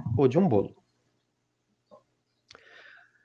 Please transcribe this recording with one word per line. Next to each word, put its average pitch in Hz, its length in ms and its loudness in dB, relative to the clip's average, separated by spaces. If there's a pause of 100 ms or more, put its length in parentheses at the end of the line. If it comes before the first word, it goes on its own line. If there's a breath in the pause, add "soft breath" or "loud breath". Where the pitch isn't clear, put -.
(160)
ou 139 120 2
de 123 100 -2
um 190 100 2
bolo. 104 280 -2 (2500 soft breath)